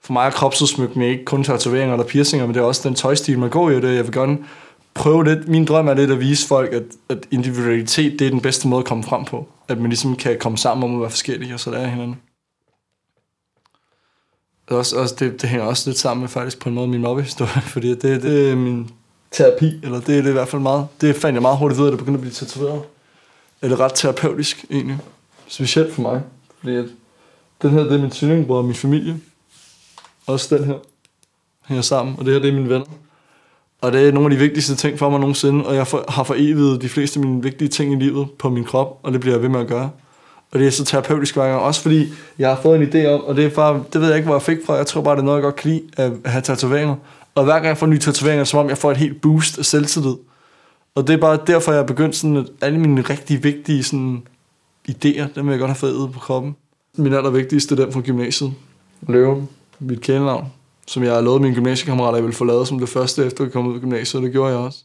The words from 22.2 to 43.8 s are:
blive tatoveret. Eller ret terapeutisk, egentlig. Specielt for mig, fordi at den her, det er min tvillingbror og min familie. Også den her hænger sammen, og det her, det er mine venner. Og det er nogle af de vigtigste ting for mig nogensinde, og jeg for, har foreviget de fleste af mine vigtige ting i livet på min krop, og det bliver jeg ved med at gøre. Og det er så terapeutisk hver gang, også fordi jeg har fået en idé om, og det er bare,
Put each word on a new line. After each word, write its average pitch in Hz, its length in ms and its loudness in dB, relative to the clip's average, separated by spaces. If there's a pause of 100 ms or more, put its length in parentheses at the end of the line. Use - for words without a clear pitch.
blive 127 120 -10
tatoveret. 143 500 -8 (800)
Eller 123 180 0
ret 131 140 2
terapeutisk, 143 760 -2
egentlig. 139 280 -4 (500)
Specielt 156 460 0
for 127 80 -4
mig, 120 200 -2 (380)
fordi 123 160 -4
at 120 100 -4 (760)
den 147 80 4
her, 151 100 4
det 143 120 0
er 143 80 2
min 135 100 -2
tvillingbror 143 480 0
og 123 60 -2
min 120 100 -2
familie. 151 460 -2 (1040)
Også 135 300 0
den 139 80 2
her 139 100 -2 (920)
hænger 127 160 -2
sammen, 131 360 0
og 135 60 -8
det 135 80 2
her, 139 80 4
det 139 80 2
er 139 40 2
mine 135 160 0
venner. 131 180 0 (920)
Og 123 120 0
det 135 160 6
er 143 40 6
nogle 143 140 4
af 147 40 4
de 139 140 4
vigtigste 143 320 0
ting 147 220 -2
for 143 120 2
mig 143 100 2
nogensinde, 139 460 2
og 135 80 -2
jeg 135 120 0
for, 135 220 -4
har 131 160 -2
foreviget 143 580 2
de 127 60 -6
fleste 143 320 -4
af 135 60 0
mine 127 160 -2
vigtige 135 260 -4
ting 143 240 -2
i 139 40 0
livet 135 420 -2
på 135 120 -2
min 120 140 -2
krop, 131 380 -2
og 135 100 -4
det 127 80 0
bliver 127 140 2
jeg 117 80 2
ved 127 60 0
med 127 120 0
at 117 60 -4
gøre. 127 240 -4 (640)
Og 135 60 0
det 135 80 4
er 131 40 6
så 135 140 -2
terapeutisk 139 500 -2
hver 135 120 0
gang, 131 140 0
også 147 220 -2
fordi 156 240 4 (320)
jeg 131 100 2
har 131 140 0
fået 160 200 6
en 143 60 2
idé 160 180 2
om, 147 180 2
og 143 120 -2
det 147 80 4
er 147 60 2
bare, 147 420 2